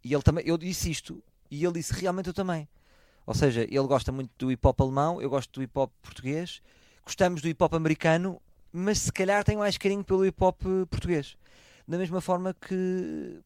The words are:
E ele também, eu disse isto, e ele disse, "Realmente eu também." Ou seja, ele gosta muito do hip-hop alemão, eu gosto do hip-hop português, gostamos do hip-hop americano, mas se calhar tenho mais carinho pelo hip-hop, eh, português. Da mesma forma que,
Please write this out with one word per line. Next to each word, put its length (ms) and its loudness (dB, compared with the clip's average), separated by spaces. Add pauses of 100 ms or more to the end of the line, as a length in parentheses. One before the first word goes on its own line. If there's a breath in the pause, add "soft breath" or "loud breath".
E 80 -4
ele 100 2
também, 240 4
eu 120 2
disse 320 -4
isto, 320 -10 (280)
e 140 -4
ele 100 0
disse, 200 -4
"Realmente 320 -2
eu 80 -6
também." 340 -4 (560 soft breath)
Ou 100 -4
seja, 280 4
ele 240 2
gosta 260 2
muito 260 -8
do 140 -2
hip-hop 280 4
alemão, 420 2
eu 80 -2
gosto 220 -2
do 100 -6
hip-hop 280 -2 (120)
português, 580 -8 (440 soft breath)
gostamos 380 2
do 60 0
hip-hop 260 2
americano, 640 2 (300)
mas 280 0
se 140 -2
calhar 320 2
tenho 160 0
mais 180 0
carinho 260 0
pelo 220 2
hip-hop, 400 2
eh, 200 0
português. 500 -2 (520 soft breath)
Da 80 -4
mesma 240 -2
forma 340 -2
que, 920 -4